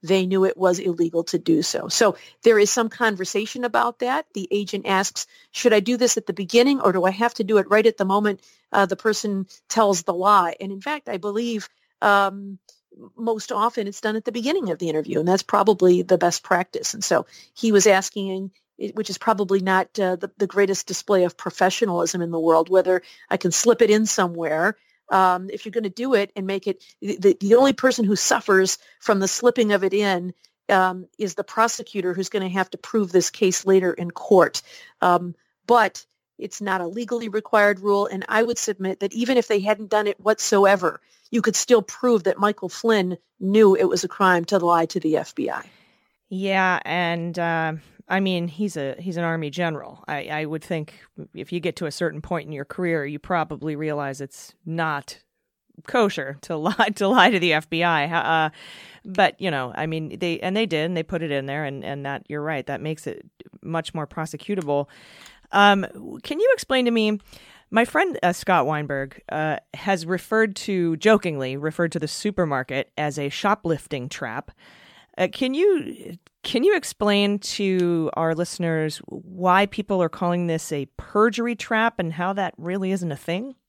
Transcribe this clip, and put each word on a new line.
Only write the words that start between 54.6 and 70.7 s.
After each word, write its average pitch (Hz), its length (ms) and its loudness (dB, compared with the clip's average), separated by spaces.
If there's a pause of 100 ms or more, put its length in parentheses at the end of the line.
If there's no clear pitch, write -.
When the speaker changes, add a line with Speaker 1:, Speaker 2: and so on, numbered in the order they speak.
Speaker 2:
not 160 540 -6 (680)
kosher 170 560 -2
to 165 140 -8
<laughs> 156 120 -2
lie, 214 280 2
to 196 120 0
lie 254 220 6
to 202 100 0
the 165 140 2
F 156 160 -2
B 165 120 -2
I. 165 220 0 (420)
Uh, 151 40 -4 (540)
but, 190 360 0
you 190 100 -4
know, 131 240 -4
I 156 120 -4
mean, 160 320 -8
they, 170 220 -4
and 190 160 -4
they 226 100 0
did, 156 180 -2
and 175 120 -4
they 160 60 -4
put 160 200 -6
it 156 80 -6
in 139 160 -4
there, 143 180 -6
and, 135 200 -10
and 139 200 -10
that, 139 240 -10
you're 147 140 -8
right, 151 240 -6
that 139 140 -8
makes 156 260 -8
it - 180 -12 (380)
much 165 320 -8
more 151 120 -6
prosecutable. 156 800 -4 (640)
Um, 202 720 2
can 302 160 -8
you 466 140 2
explain 262 320 0
to 240 60 2
me, 214 280 0 (520)
my 226 140 2
friend, 339 380 0
uh, 175 100 2
Scott 170 340 0
Weinberg, 143 540 -6 (100)
uh, 156 260 -4 (160)
has 185 320 -4
referred 196 520 -2
to, 170 400 -2